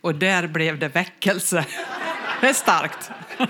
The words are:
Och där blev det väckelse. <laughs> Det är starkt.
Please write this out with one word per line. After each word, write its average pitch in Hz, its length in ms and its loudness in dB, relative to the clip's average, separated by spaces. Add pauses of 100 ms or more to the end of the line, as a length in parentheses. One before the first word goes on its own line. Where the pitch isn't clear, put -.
Och 170 140 0
där 180 320 2
blev 160 320 0
det 156 100 -2
väckelse. 180 800 0
<laughs> - 680 -6
Det 240 80 4
är 277 40 6
starkt. 165 580 2 (400)